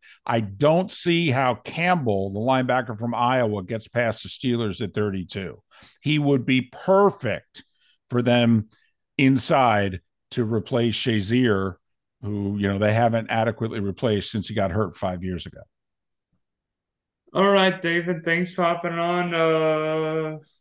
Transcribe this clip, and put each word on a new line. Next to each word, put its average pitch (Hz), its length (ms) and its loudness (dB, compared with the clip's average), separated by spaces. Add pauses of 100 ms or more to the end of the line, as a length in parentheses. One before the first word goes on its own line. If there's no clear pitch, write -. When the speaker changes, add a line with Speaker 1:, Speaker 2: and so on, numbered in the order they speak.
(240)
Speaker 1:
I 120 160 0
don't 143 500 0
see 170 400 0
how 127 260 0
Campbell, 123 760 -2
the 101 60 -6
linebacker 123 580 0
from 117 180 -6
Iowa, 120 500 0
gets 110 240 -8
past 120 340 -2
the 92 60 -12
Steelers 117 520 -2
at 101 140 -6
thirty-two. 98 680 -6 (420)
He 151 180 0
would 143 260 2
be 131 260 0
perfect 185 920 0 (460)
for 123 120 2
them 117 460 4 (500)
inside 123 840 2 (320)
to 123 120 -2
replace 113 500 0
Shazier, 107 800 0 (480)
who, 101 360 -4
you 101 100 0
know, 98 100 0
they 104 140 2
haven't 113 380 0
adequately 113 500 -2
replaced 101 500 -2
since 104 160 -6
he 113 80 -10
got 98 160 -2
hurt 92 260 -2
five 92 280 -6
years 90 220 -8
ago. - 160 -20 (1700)
Speaker 2:
All 196 200 4
right, 190 300 4
David, 170 420 -2
thanks 175 300 -2
for 180 80 -2
hopping 170 300 -2
on. 175 420 -2
Uh, 156 1040 0 (220)